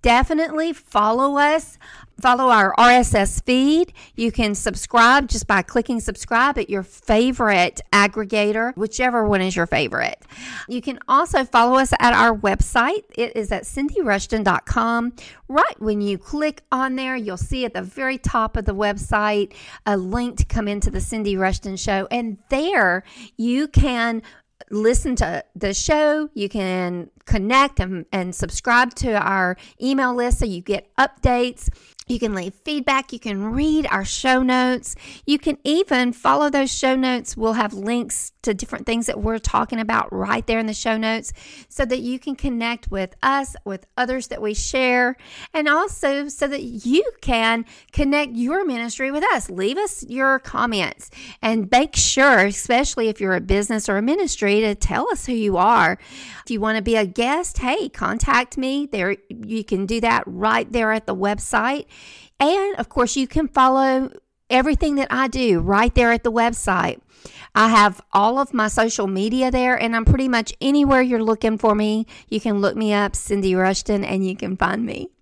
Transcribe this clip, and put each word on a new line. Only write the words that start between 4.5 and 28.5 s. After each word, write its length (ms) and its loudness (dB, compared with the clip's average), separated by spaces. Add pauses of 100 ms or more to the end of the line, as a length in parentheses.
subscribe 720 2
just 180 -2
by 160 2
clicking 380 -2
subscribe 580 -2
at 120 -4
your 120 -4
favorite 1000 2 (120)
aggregator, 840 0
whichever 500 0
one 140 2
is 160 -2
your 100 0
favorite. 540 -2 (480)
You 140 -6
can 160 -8 (100)
also 360 2
follow 340 4
us 200 2
at 140 4
our 240 4
website. 680 0 (100)
It 220 -4
is 160 -4
at 140 -6
cindy 340 -4
rushton 420 0
dot 240 0
com. 480 0 (340)
Right 320 2
when 200 -2
you 180 -2
click 440 -4 (100)
on 240 -2
there, 200 -4
you'll 200 -6
see 280 -4
at 100 -6
the 80 -6
very 360 -6
top 380 -2
of 80 -4
the 100 -2
website 800 -2 (340)
a 100 2
link 420 -4
to 60 4
come 240 -4
into 220 -2
the 100 -4
Cindy 360 -4
Rushton 400 -2
Show. 340 -2
And 280 -4 (120)
there 540 0 (320)
you 320 0
can 540 0 (480)
listen 460 0
to 280 -2 (120)
the 180 -4
show. 600 0
You 140 -4
can 640 -4 (140)
connect 560 2
and, 320 -4
and 220 -4
subscribe 600 0